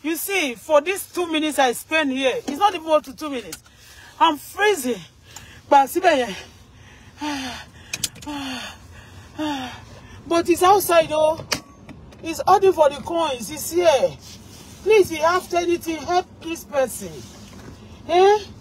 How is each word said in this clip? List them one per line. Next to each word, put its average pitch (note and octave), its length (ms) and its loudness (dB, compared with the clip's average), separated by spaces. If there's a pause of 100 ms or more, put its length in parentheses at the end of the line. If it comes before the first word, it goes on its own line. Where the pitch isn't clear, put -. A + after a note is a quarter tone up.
You D#4+ 140 -2
see, D#4 380 -4
for D4 260 2
these F4+ 320 -6
two F4+ 180 -4
minutes D#4 280 -2
I C4 140 4
spend D#4 400 -2
here, B3+ 220 0 (120)
it's C#4+ 120 -6
not G4+ 160 2
even D#4+ 160 -8
up D4+ 140 4
to C4 100 -16
two D4+ 160 -10
minutes. G#3+ 320 -10 (560)
I'm D#4 180 2
freezing. C#4 640 -2 (680)
But C#4 200 6
see F4 120 -2
there. C4 340 2 (880)
<sighs> C4+ 360 -8 (2750)
But E4+ 200 0
it's E4 140 2
outside F4 460 4
though. D#4 360 0 (800)
It's D#4+ 240 -8
only F#4+ 260 4
for D#4 180 4
the C#4+ 120 -10
coins. C#4 480 -4
It's - 220 -10
here. C#4 440 2 (680)
Please, G#4 280 6
if D#4+ 80 -6
you D4+ 60 0
have F4+ 300 0
anything, E4+ 420 -2
help F4 300 -2 (140)
this E4 240 -10
person. C4 460 -4 (960)
Eh? F#4+ 300 6 (220)